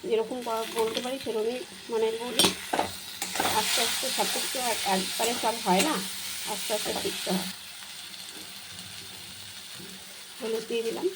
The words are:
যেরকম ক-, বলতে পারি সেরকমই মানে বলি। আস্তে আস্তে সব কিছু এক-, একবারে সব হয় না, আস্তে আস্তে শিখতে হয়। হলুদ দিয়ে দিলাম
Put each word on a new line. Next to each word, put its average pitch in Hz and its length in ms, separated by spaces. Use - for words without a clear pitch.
যেরকম 226 280
ক-, 226 220
বলতে 220 240
পারি 254 200
সেরকমই 226 340
মানে 226 160
বলি। 247 220
আস্তে - 260
আস্তে - 200
সব 208 160
কিছু - 240
এক-, - 140
একবারে 220 380
সব 226 120
হয় 190 220
না, 302 80
আস্তে 185 220
আস্তে 220 160
শিখতে - 340
হয়। 185 120
হলুদ 226 300
দিয়ে 233 180
দিলাম 277 280